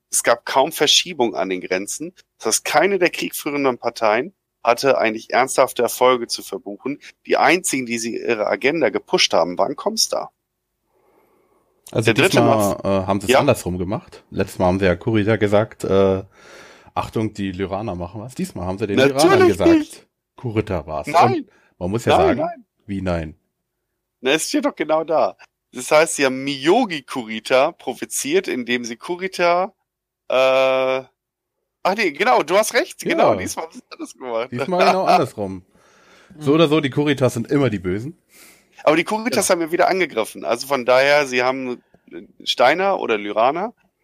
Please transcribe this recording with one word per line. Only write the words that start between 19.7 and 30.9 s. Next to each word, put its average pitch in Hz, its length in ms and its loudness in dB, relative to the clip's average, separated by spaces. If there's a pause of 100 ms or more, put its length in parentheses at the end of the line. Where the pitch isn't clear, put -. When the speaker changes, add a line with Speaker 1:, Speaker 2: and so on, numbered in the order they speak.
Speaker 1:
nicht. 311 340 -2 (300)
Speaker 2:
"Kurita 101 500 -4
war's." 76 220 -8
Speaker 1:
Nein. 185 280 4
Speaker 2:
Und 294 140 -8 (280)
man 185 140 -4
muss 120 120 -4
ja 156 140 4
Speaker 1:
Nein, - 100 4
Speaker 2:
sagen, - 140 0
Speaker 1:
nein. 330 240 -6 (220)
Speaker 2:
wie 98 140 -6
nein? 85 340 -4 (840)
Speaker 1:
Na, - 120 0
es - 180 0
steht 294 160 -2
doch 285 100 -2
genau 156 300 0
da. 139 320 0 (340)
Das - 200 -12
heißt, 160 260 4
sie 143 80 2
haben 131 180 -2
Miyogi 151 600 0
Kurita 127 680 0
provoziert, - 800 -4
indem 123 340 -2
sie 113 140 -10
Kurita, 180 760 -2 (560)
äh, 131 760 2 (800)